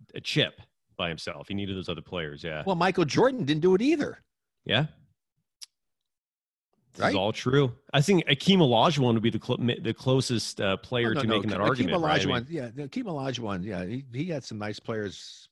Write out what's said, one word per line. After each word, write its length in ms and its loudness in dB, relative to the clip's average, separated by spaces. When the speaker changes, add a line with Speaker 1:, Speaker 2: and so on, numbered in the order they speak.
Speaker 1:
a 60 -12
chip 400 -2
by 120 -4
himself. 400 -10
He 60 -6
needed 220 -4
those 120 -8
other 140 -6
players, 420 -8
yeah. 200 -6
Speaker 2:
Well, 120 0
Michael 280 2
Jordan 400 2
didn't 180 0
do 120 4
it 80 2
either. 400 0
Speaker 1:
Yeah. 220 2
This 80 -10
Speaker 2:
Right? 80 4
Speaker 1:
is 80 0
all 160 2
true. 400 2
I 80 6
think 240 4
Akeem 320 4
Olajuwon 560 6
would 80 2
be 80 4
the 80 -2
clo-, 180 -4
mi-, 240 -2
the 140 -2
closest, 680 0
uh, 160 0
player 360 -2
Speaker 2:
Oh, 20 0
no, 80 -2
Speaker 1:
to 40 0
Speaker 2:
no, 100 2
Speaker 1:
making 140 -2
that 100 -2
Speaker 2:
Akeem 60 2
Speaker 1:
argument, 380 0
right? 180 2
I 40 0
mean 80 0
Speaker 2:
Olajuwon, 60 -18
yeah, 180 -6
Akeem 360 -8
Olajuwon, 600 -6
yeah, 220 -6
he, 260 -8
he 140 -6
had 180 -6
some 140 -12
nice 200 -8
players 720 -10